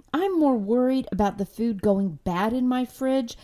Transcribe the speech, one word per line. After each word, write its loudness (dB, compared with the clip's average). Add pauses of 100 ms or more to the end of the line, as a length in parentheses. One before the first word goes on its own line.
(140)
I'm 0
more 4
worried 0
about 0
the -4
food -4
going 0
bad 0
in 0
my 0
fridge -2